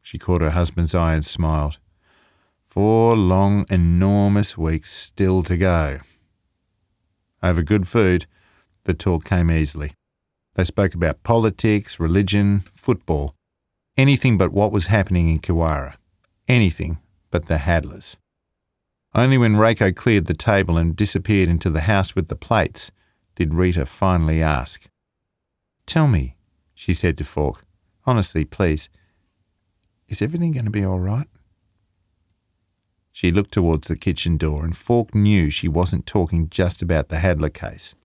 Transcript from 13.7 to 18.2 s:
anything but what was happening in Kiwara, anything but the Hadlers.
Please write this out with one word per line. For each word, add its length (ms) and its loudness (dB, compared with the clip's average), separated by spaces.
anything 400 4
but 140 2
what 200 0
was 160 -2
happening 420 2
in 100 2
Kiwara, 560 -2
anything 520 0
but 140 -2
the 120 -2
Hadlers. 600 -4